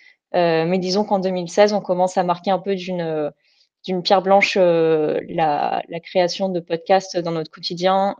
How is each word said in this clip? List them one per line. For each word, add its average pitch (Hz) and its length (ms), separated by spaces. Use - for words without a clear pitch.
Euh, 170 300
mais 180 140
disons 185 260
qu'en 208 140
deux 185 100
mille 180 220
seize, 208 240
on 196 80
commence 180 340
à 185 80
marquer 175 260
un 190 80
peu 196 160
d'une, 180 280
euh, 156 280
d'une 185 180
pierre 190 200
blanche, 196 340
euh, 160 720
la, 160 640
la 170 100
création 185 480
de 180 100
podcasts 185 600
dans 170 140
notre 160 180
quotidien, 185 680